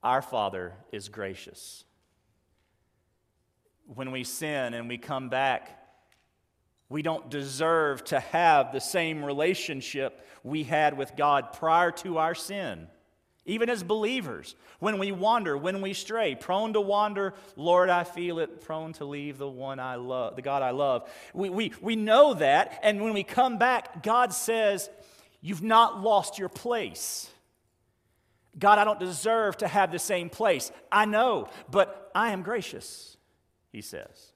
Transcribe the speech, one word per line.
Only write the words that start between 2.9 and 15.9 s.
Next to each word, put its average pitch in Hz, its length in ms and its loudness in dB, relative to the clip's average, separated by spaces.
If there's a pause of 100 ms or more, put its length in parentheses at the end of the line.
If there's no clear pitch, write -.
When 131 260 -12
we 127 140 -6
sin 135 480 -4
and 117 160 -8
we 120 80 -8
come 131 320 -8
back, 131 580 -2 (1000)
we 151 120 -6
don't 156 280 -6
deserve 143 760 0
to 139 140 0
have 156 540 4
the 131 80 -4
same 160 420 -2
relationship 143 1040 -4 (160)
we 151 200 -4
had 147 340 2
with 135 180 -6
God 143 380 2
prior 170 380 2
to 175 260 -6
our 165 180 0
sin. 127 540 -8 (560)
Even 226 240 -2
as 220 140 -2
believers, 208 720 -4 (240)
when 202 200 -2
we 196 140 -4
wander, 190 440 0
when 185 240 -4
we 196 120 -6